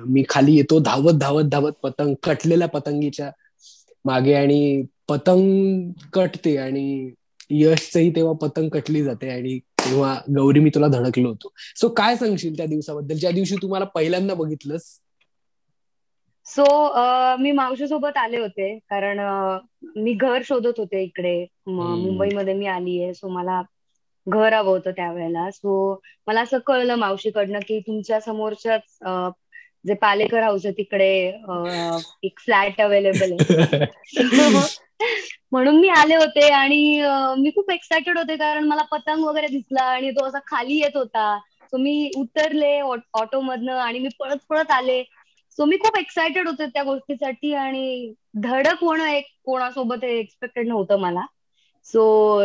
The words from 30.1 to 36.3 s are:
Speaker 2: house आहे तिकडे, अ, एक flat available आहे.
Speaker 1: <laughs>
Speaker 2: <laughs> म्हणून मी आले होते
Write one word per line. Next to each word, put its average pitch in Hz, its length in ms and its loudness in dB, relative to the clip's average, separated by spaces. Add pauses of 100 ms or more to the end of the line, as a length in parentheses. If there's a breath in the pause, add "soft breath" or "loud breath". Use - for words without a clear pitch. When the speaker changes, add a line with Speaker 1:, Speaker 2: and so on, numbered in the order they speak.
Speaker 2:
house 208 220 0
आहे 202 100 -4
तिकडे, 190 580 0 (160)
अ, 185 40 -8 (680)
एक 190 160 -8
flat 202 420 0
available 196 520 2
आहे. 160 520 2 (280)
Speaker 1:
<laughs> 262 680 4 (180)
Speaker 2:
<laughs> 427 540 -6
म्हणून 277 280 6
मी 381 80 6
आले 320 280 6
होते 302 320 6